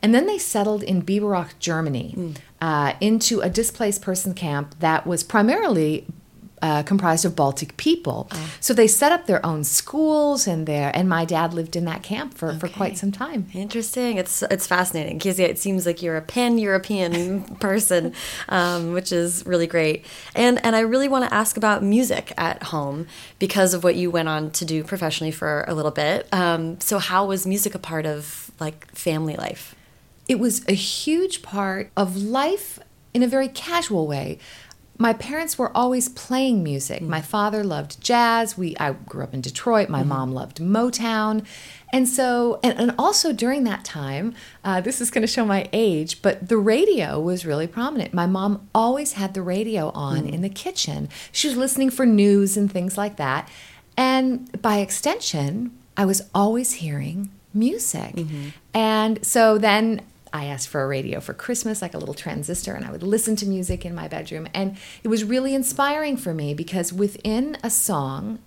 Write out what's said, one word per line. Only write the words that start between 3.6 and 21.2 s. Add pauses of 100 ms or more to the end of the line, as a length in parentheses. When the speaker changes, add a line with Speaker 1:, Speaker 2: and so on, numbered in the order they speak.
Speaker 1:
person
camp
that
was
primarily (560)
uh,
comprised
of
Baltic
people.
Speaker 2:
Ah.
Speaker 1:
So
they
set
up
their
own
schools
and
their,
and
my
dad
lived
in
that
camp
for,
for
Speaker 2:
Okay.
Speaker 1:
quite
some
time.
Speaker 2:
Interesting.
It's,
it's
fascinating.
Kezia,
it
seems
like
you're
a
pan-European
<laughs>
person, (360)
um,
which
is
really
great. (300)
And,
and
I
really
wanna